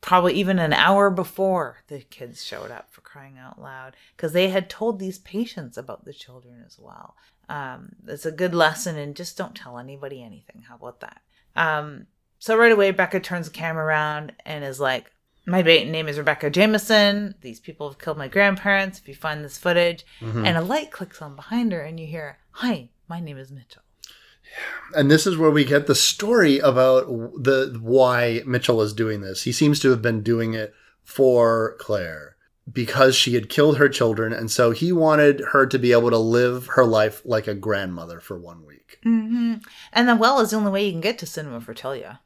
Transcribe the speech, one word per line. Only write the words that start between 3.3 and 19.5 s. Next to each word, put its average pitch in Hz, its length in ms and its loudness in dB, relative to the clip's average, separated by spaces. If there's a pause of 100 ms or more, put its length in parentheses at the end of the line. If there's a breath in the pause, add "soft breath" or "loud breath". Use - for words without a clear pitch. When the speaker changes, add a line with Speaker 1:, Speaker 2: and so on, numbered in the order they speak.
Speaker 1:
out 127 220 -20
loud, 131 360 -20 (200 soft breath)
'cause 160 160 -6
they 185 180 2
had 190 200 -4
told 220 280 -4
these 190 200 -10
patients 190 580 -10
about 117 280 -16
the - 80 -20
children 123 520 -20
as - 140 -20
well. - 380 -20 (320)
Um, 131 420 -14 (160)
it's 147 200 -12
a 160 60 -4
good 170 220 -2
lesson 160 420 0
in 147 180 -10
just 175 240 -14
don't - 160 -10
tell 123 240 -18
anybody 135 440 -16
anything. 113 460 -20
How 120 80 -20
about - 240 -18
that? - 220 -20 (340)
Um, 151 500 -4 (320)
so 220 180 0
right 233 160 8
away, 196 180 4
Becca 190 300 -2
turns 175 280 -8
the 156 60 -20
camera 160 300 -6
around 151 480 -2 (120)
and 147 200 -12
is 135 160 -10
like, 131 300 -2 (360)
"My 180 160 0
ba-, 165 220 6
name 160 240 -6
is 143 100 -8
Rebecca 147 320 -2
Jameson. 208 880 2
These 117 200 -18
people 151 280 -14
have 139 100 -16
killed 156 200 -8
my 139 100 -10
grandparents. 196 680 0
If - 100 -20
you 139 60 -18
find 151 300 -8
this 139 140 -16